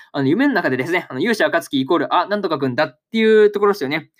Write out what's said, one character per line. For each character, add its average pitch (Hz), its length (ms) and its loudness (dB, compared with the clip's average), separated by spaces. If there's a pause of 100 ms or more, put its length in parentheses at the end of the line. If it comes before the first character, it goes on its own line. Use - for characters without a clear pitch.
(120)
あ 143 80 -4
の、 135 80 0
夢 220 180 2
の 285 60 2
中 165 160 0
で 127 80 -2
で 127 80 -2
す 160 80 -6
ね、 175 160 -4
あ 139 60 -12
の、 127 60 -6
勇 220 140 0
者 170 120 0
暁 151 340 -2
イ 131 60 -2
コ 175 80 0
ー 165 40 2
ル、 165 160 -2
あ、 175 120 2
な 202 100 -4
ん 202 60 -4
と 175 80 -4
か 156 80 -4
く 135 100 -2
ん 123 60 -6
だ 151 100 0
っ - 160 -12 (100)
て 226 60 -4
い 220 280 4
う 208 60 6
と 202 100 -4
こ 202 60 2
ろ 202 60 4
で 196 60 -4
す 143 60 -6
よ 131 40 -4
ね。 151 320 -8